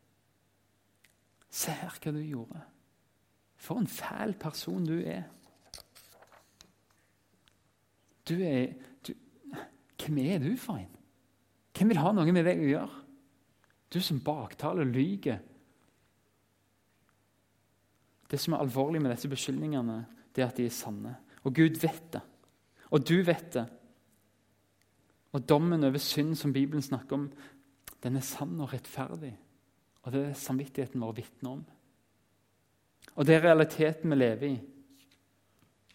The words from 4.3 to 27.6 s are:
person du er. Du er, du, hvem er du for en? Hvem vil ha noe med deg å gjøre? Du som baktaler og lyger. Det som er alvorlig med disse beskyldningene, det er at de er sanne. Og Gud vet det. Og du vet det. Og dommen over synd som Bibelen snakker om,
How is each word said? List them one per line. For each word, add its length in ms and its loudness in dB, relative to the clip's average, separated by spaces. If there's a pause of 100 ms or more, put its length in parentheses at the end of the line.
person 460 -6
du 160 0
er. 240 -6 (3000)
Du 60 0 (100)
er, 300 2 (260)
du, 100 -12 (840)
hvem 240 -2
er 220 0
du 80 0 (100)
for 160 -6
en? 140 -10 (840)
Hvem 180 6
vil 120 4
ha 100 4
noe 220 6
med 100 4
deg 160 2
å 80 2
gjøre? 300 -2 (880)
Du 160 -4
som 160 -2
baktaler 640 -2
og 80 0
lyger. 480 -2 (3000)
Det 80 -2
som 160 -2
er 80 0
alvorlig 400 0
med 140 0
disse 180 -6
beskyldningene, 680 -4 (260)
det 160 2
er 60 -4
at 100 -4
de 80 2
er 80 -8
sanne. 380 -10 (320)
Og 80 0
Gud 260 6
vet 220 -2 (100)
det. 80 -6 (720)
Og 140 6
du 80 6 (100)
vet 300 2
det. 80 0 (1700)
Og 160 0
dommen 380 6
over 160 2
synd 340 0
som 160 0
Bibelen 320 2
snakker 300 -6
om, 140 -4 (760)